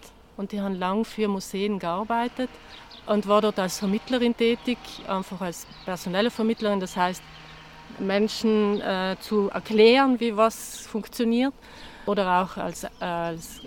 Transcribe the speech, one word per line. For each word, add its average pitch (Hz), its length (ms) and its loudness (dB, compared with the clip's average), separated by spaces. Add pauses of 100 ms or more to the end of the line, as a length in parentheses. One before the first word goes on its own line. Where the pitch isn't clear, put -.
(360)
und 202 160 -8
ich 208 80 -4
habe 196 140 -2
lang 185 300 0
für 214 240 -2
Museen 196 500 -2
gearbeitet 220 680 -2 (580)
und 208 200 2
war 208 140 6
dort 214 180 2
als 185 220 -2
Vermittlerin 233 560 2
tätig, 240 420 0 (300)
einfach 190 320 -4
als 180 260 -8 (180)
personelle 185 460 0
Vermittlerin, 220 480 0
das 185 180 -6
heißt 180 260 0 (760)
Menschen, 208 840 2
äh, 185 380 -2
zu 202 320 0
erklären, 226 720 6
wie 233 160 0
was - 500 0
funktioniert, 233 680 0 (540)
oder 190 360 2
auch 185 140 -6
als, 180 280 -8
äh, - 40 -8 (120)
als 170 680 -6